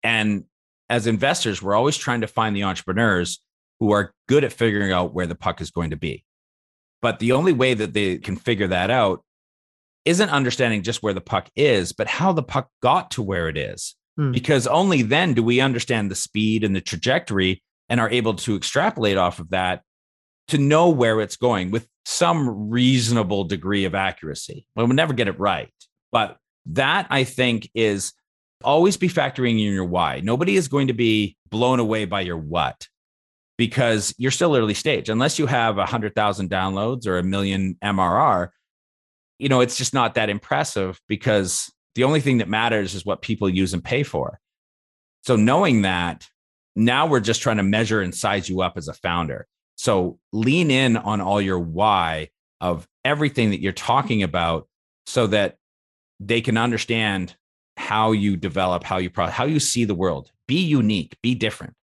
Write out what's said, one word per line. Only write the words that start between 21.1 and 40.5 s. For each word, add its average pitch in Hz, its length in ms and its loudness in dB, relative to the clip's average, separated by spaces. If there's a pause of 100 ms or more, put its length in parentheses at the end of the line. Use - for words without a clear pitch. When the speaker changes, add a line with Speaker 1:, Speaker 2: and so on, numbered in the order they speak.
Speaker 1:
it's 104 160 -4
going 98 360 0
with 113 160 -4 (160)
some 127 680 0
reasonable 117 760 2
degree 95 400 -2
of 90 120 -2
accuracy. 90 680 -6 (100)
Well, 117 100 2
we'll 127 80 4
never 156 180 2
get 117 140 0
it 95 140 -4
right. 90 280 -2 (440)
But 113 260 0 (280)
that, 139 440 0
I 135 140 2
think, 123 500 -2
is 107 380 0 (520)
always 170 320 4
be 185 120 0
factoring 131 520 0
in 104 140 0
your 95 100 -2
why. 85 360 -2
Nobody 135 360 0
is 165 120 0
going 139 180 0
to 127 80 0
be 110 420 0 (140)
blown 123 300 2
away 110 240 0
by 98 180 -4
your 87 160 -6
what, 78 480 -4 (720)
because 117 600 0
you're 127 120 0
still 156 260 2
early 110 160 2
stage. 127 360 -2
Unless 120 300 0
you 151 80 0
have 117 320 0
a 98 60 0
hundred 107 300 -4
thousand 101 340 0
downloads 98 580 -2
or 90 120 0
a 90 60 -2
million 95 580 -2
M 101 160 -2
R 90 180 2
R, 104 360 2 (840)
you 139 100 -4
know, 131 120 4
it's 123 160 2
just - 160 -4
not 120 220 0
that 107 160 0
impressive, 104 680 -4 (100)